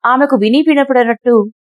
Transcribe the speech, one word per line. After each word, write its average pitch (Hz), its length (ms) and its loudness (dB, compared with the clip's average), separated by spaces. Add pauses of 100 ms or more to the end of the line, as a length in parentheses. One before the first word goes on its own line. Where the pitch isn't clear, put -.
ఆమెకు 262 300 0
విని 226 320 0
వినపడనట్టు 247 840 0 (140)